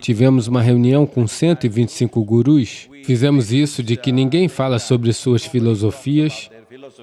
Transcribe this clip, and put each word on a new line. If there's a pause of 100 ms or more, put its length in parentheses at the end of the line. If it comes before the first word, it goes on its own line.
Tivemos
uma
reunião
com
cento
e
vinte
e
cinco
gurus. (140)
Fizemos
isso
de
que
ninguém
fala
sobre
suas
filosofias. (540)